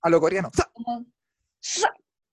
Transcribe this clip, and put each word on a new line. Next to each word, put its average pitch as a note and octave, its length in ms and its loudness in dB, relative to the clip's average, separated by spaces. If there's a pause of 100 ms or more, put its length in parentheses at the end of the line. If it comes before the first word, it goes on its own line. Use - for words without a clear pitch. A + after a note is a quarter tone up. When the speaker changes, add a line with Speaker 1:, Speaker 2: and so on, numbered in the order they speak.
Speaker 1:
A E3+ 80 0
lo E3 120 6
coreano. F3 340 -2
¡Sa! - 160 0
Speaker 2:
Como, A#3+ 340 -10 (540)
¡sa! - 340 -4 (380)